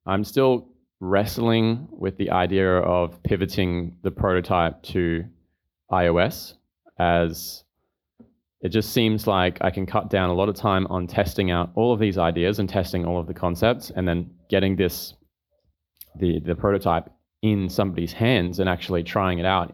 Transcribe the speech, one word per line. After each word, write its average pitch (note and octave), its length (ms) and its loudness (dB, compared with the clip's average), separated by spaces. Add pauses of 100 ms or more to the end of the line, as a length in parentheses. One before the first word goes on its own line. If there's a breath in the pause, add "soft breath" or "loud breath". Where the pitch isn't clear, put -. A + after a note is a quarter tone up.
I'm G2 180 0
still C3 440 2 (320)
wrestling A2+ 920 2
with F#2+ 260 -6
the G2 140 -2
idea F#2 480 2
of F2 440 0
pivoting F2 800 -2
the F#2+ 80 -2
prototype F2+ 720 0 (120)
to E2+ 300 -2 (680)
I F2 180 2
O E2+ 80 4
S, A2 380 -2 (440)
as - 640 0 (960)
it F2+ 100 -4
just G#2+ 220 0
seems A2 340 2
like F2+ 340 2
I F#2+ 100 0
can F#2+ 140 -4
cut G2+ 240 -2
down F#2 220 2
a F2 40 0
lot F#2+ 140 2
of G2 80 -4
time F#2+ 320 0
on F2+ 180 -4
testing G2 440 0
out F2 240 0
all A#2 180 2
of G#2+ 80 0
these G2+ 160 2
ideas E2+ 420 2
and G2 100 -2
testing F2+ 360 -2
all F2 160 -2
of D#2+ 60 -6
the - 80 -10
concepts, F#2 600 -2
and F#2 140 0
then F2 220 -2 (180)
getting F#2+ 280 2
this, - 380 -2 (1040)
the, D#2+ 240 0
the E2 140 -4
prototype F2 560 0 (320)
in G#2 260 2
somebody's F2 460 -2
hands G2 440 2
and F#2 100 0
actually F2+ 340 -2
trying F#2 360 0
it E2+ 60 -2
out F#2 300 0